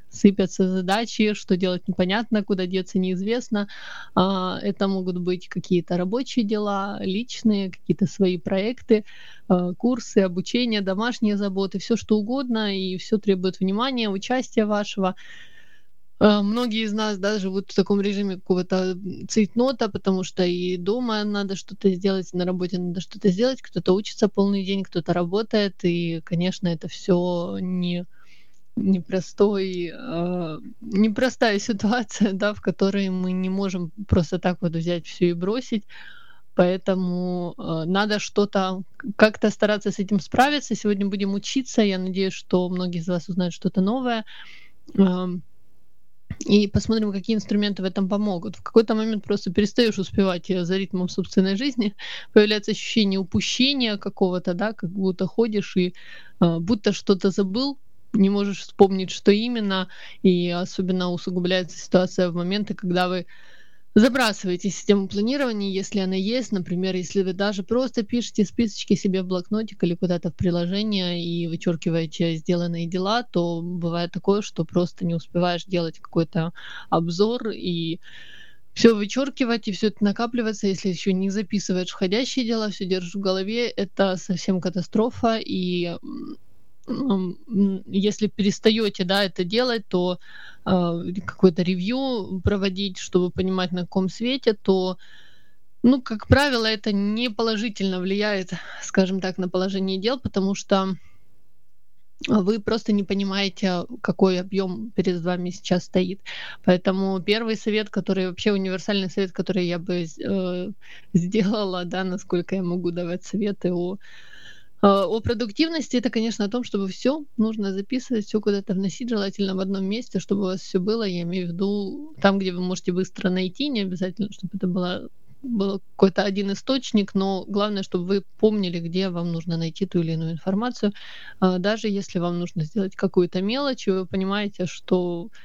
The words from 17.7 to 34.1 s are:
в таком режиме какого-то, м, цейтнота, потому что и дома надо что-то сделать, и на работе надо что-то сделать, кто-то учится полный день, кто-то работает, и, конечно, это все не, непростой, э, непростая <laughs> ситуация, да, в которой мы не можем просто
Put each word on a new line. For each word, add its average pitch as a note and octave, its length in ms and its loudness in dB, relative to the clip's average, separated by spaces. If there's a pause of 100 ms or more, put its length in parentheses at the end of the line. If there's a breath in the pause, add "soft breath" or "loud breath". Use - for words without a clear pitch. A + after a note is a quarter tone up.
в - 40 -10
таком G3+ 260 4
режиме G3 360 0
какого-то, F#3 400 0 (160)
м, F#3 360 -8
цейтнота, A#3 600 2
потому F#3+ 360 0
что F#3 200 0
и F3+ 320 0
дома G#3+ 480 0
надо G3+ 320 -2
что-то - 380 0
сделать, F#3+ 380 0
и F3+ 40 -4
на F3+ 80 2
работе F3+ 340 0
надо F3+ 220 -2
что-то G3+ 300 2
сделать, B3 320 2
кто-то - 320 0
учится G#3 340 0
полный G3 360 2
день, G3 200 0
кто-то - 280 -2
работает, G3 640 2 (100)
и, E3+ 400 0
конечно, F3+ 440 0
это D#3+ 200 -2
все F3+ 720 0
не, F3+ 440 -2 (720 soft breath)
непростой, F#3+ 1160 2
э, E3+ 640 -4 (240)
непростая G#3+ 800 2
<laughs> G#3+ 680 0
ситуация, F#3+ 60 2
да, G3+ 200 0
в - 60 -12
которой G3 500 0
мы F#3 220 0
не F#3 180 0
можем F#3+ 420 -2 (160)
просто F3+ 300 4